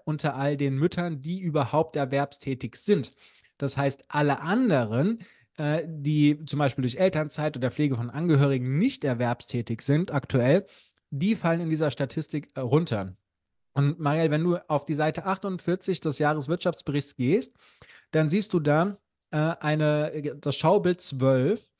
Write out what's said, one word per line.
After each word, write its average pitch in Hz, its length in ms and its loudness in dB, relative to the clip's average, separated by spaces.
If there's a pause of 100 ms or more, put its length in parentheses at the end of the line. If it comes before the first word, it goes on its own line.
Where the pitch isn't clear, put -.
unter 151 300 -4
all 139 200 -2
den 139 220 -2
Müttern, 170 420 -2
die 175 220 -8
überhaupt 151 560 0
erwerbstätig 135 800 -4
sind. 180 340 0 (460)
Das 139 180 -6
heißt, 139 320 -2
alle 147 320 0
anderen, 165 800 2 (380)
äh, 151 280 0
die 151 600 2
zum 139 140 -4
Beispiel 139 240 0
durch 123 140 -2
Elternzeit 156 600 0
oder 123 120 -2
Pflege 139 280 0
von 120 120 -4
Angehörigen 139 680 2
nicht 247 260 0
erwerbstätig 120 760 -2
sind 151 320 0
aktuell, 139 520 2 (440)
die 180 260 0
fallen 165 240 0
in 165 100 -4
dieser 156 220 0
Statistik, 147 640 -6
äh, 139 60 -6
runter. 113 560 0 (560)
Und 143 260 0
Marielle, 156 320 2
wenn 156 120 2
du 175 140 2 (100)
auf 147 180 -2
die 151 100 -4
Seite 156 300 -2
achtundvierzig 185 760 -4
des 151 180 -2
Jahreswirtschaftsberichts 147 960 -2
gehst, 160 400 0 (560)
dann 156 180 2
siehst 196 220 0
du 175 80 2
da, 160 380 2 (340)
äh, 156 60 -4
eine, 151 1040 0
das 139 140 -2
Schaubild 180 460 2
zwölf. 131 800 0